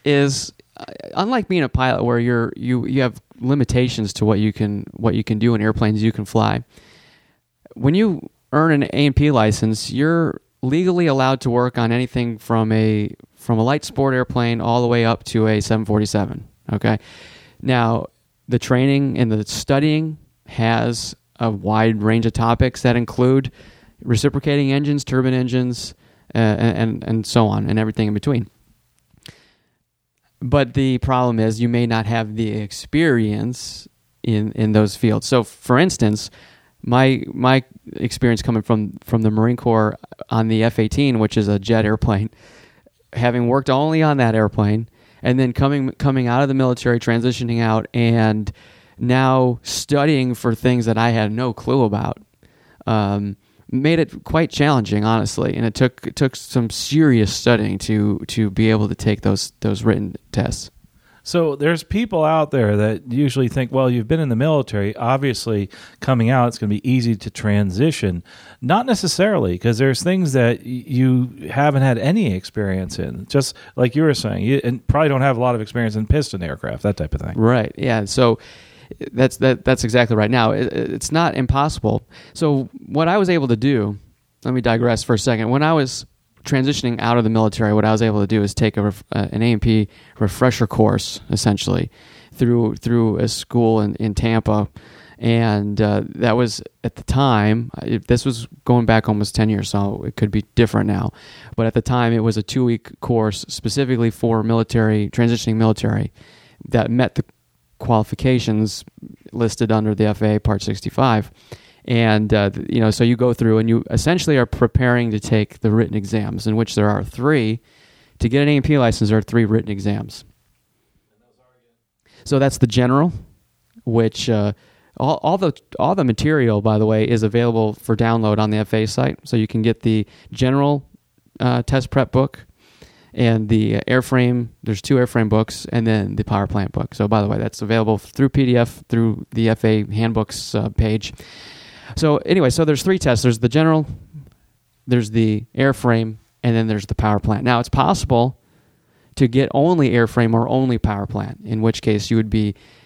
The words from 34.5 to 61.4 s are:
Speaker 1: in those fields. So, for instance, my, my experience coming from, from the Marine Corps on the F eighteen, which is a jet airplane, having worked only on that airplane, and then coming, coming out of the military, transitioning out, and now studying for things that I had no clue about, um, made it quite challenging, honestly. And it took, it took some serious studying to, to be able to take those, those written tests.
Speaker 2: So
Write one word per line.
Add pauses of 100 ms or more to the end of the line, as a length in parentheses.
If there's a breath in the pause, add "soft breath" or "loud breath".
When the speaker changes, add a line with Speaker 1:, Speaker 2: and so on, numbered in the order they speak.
Speaker 1:
in
those
fields.
So,
for
instance, (520 soft breath)
my, (100)
my (300)
experience
coming
from,
from
the
Marine
Corps (340)
on
the
F
eighteen,
which
is
a
jet
airplane, (840 soft breath)
having
worked
only
on
that
airplane, (340 soft breath)
and
then
coming,
coming
out
of
the
military,
transitioning
out,
and (480 soft breath)
now
studying
for
things
that
I
had
no
clue
about, (680 soft breath)
um, (340 soft breath)
made
it
quite
challenging,
honestly.
And
it
took,
it
took
some
serious
studying
to, (100)
to
be
able
to
take
those,
those
written (140)
tests. (540 soft breath)
Speaker 2:
So